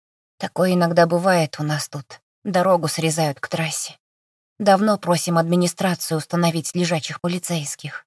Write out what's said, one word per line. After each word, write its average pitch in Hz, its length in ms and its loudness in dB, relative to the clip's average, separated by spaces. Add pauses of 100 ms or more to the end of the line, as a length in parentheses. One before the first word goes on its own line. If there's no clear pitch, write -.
(380)
"Такое 185 360 0
иногда 170 340 4
бывает 175 520 2
у 151 40 -4
нас 151 260 -4
тут. - 320 -16 (220)
Дорогу 180 440 2
срезают 156 520 -2
к - 80 -8
трассе. - 500 -6 (640)
Давно 202 380 4
просим 170 400 0
администрацию 175 800 0
установить 170 580 -2
лежачих 170 460 -2
полицейских" 170 840 -6